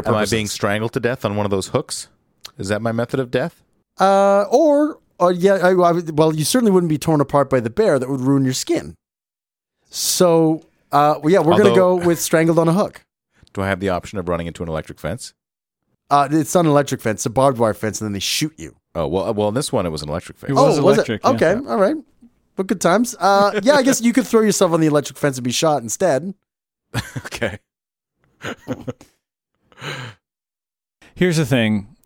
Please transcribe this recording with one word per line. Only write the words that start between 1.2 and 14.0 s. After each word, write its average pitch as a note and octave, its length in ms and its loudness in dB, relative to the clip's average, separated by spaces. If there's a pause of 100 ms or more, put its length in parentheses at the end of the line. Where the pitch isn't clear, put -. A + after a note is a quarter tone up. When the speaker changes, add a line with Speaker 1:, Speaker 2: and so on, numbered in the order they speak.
Speaker 1:
on G2+ 100 -2
one G#2 100 -2
of G2+ 40 -2
those G2 180 -2
hooks? - 400 -6 (500)
Is G2 120 -8
that G#2 120 -2
my A2+ 120 -4
method A#2 260 -4
of B2+ 100 -4
death? B2+ 320 -4 (380)
Speaker 2:
Uh, G3 500 4
or, D4 500 2 (200)
or F3+ 140 2
yeah, F#3 220 2
I, F3+ 160 2
I, F3 200 4 (220)
well, D#3+ 200 2
you D#3 120 -2
certainly A#3 260 2
wouldn't F3+ 180 2
be D3+ 80 0
torn D#3 220 0
apart C#3 300 0
by C3 100 2
the A2+ 100 -4
bear. E3+ 300 2
That B2 100 -6
would C3+ 120 -4
ruin C3+ 240 2
your B2+ 80 -2
skin. E2 420 -6 (920)
So, E3 760 0 (280)
uh, D3 300 2
well, D3+ 100 0
yeah, F#3+ 80 4
we're D#3 180 2
gonna G#3 120 6
Speaker 1:
Although F3+ 300 4
Speaker 2:
go F3 60 -2
with E3+ 140 2
strangled E3 400 2
on E3 80 2
a D#3+ 60 2
hook. F#3+ 280 -4 (520)
Speaker 1:
Do G2 80 -6
I G2 60 -2
have F#2+ 120 -2
the F#2+ 100 -2
option F2+ 280 -4